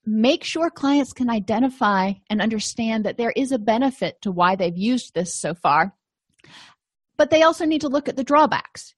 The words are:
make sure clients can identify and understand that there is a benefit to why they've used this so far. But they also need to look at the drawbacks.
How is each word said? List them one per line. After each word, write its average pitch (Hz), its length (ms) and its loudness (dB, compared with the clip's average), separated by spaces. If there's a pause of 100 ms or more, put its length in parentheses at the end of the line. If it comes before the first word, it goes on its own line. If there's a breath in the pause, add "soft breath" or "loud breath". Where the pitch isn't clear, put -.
make 220 380 2
sure 330 260 -2
clients 285 420 0
can 247 160 -4
identify 214 840 0 (180)
and 208 100 0
understand 220 640 -2
that 196 140 -6
there 233 160 -2
is 262 160 -2
a 262 80 0
benefit 220 640 -2
to 202 80 -4
why 180 240 2
they've 180 240 -2
used 233 360 -2
this 180 200 -4
so 160 200 -6
far. 160 420 0 (1200 loud breath)
But 302 140 0
they 311 120 6
also 330 240 2
need 311 140 0
to 302 80 -4
look 277 200 -2
at - 60 -6
the 262 80 -4
drawbacks. - 760 0